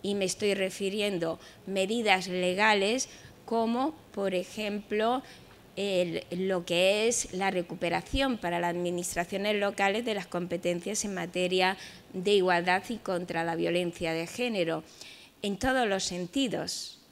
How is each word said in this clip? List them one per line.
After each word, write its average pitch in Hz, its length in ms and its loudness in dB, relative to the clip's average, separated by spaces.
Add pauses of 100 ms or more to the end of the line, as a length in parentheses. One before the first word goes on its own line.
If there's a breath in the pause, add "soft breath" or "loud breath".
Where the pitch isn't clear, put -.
y 202 140 0
me 196 100 2
estoy 196 300 0
refiriendo 190 760 -2 (340 loud breath)
a - 20 -8
medidas 196 580 2
legales 196 800 4 (380 loud breath)
como, 233 480 0 (200)
por 196 200 0
ejemplo, 214 880 0 (540 loud breath)
el, 180 560 0
lo 180 340 0
que 190 420 4
es - 260 0
la 196 180 0
recuperación 180 880 0
para 175 200 -2
las 175 120 0
administraciones 175 840 -2
locales 202 460 2
de 220 120 -2
las 185 100 -4
competencias 175 800 -2
en 202 80 -4
materia 185 640 0 (360 loud breath)
de 185 200 2
igualdad 180 560 4
y 220 80 -6
contra 175 460 -2
la 165 120 -2
violencia 170 560 0
de 165 140 -2
género, 180 580 -2 (600 loud breath)
en 202 140 -2
todos 254 300 2
los 190 160 0
sentidos. 180 960 -4 (140)